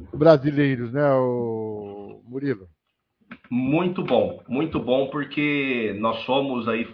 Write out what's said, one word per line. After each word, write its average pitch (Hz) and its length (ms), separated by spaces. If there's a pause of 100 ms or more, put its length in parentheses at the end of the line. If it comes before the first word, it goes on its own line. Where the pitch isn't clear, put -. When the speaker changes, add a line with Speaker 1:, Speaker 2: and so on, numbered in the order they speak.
(140)
Speaker 1:
brasileiros, 139 800
né, 143 220
ô 110 1080
Murilo? 120 440 (840)
Speaker 2:
Muito 160 520
bom, 110 440
muito 147 320
bom, 131 300
porque 139 920
nós 110 240
somos 127 440
aí 113 260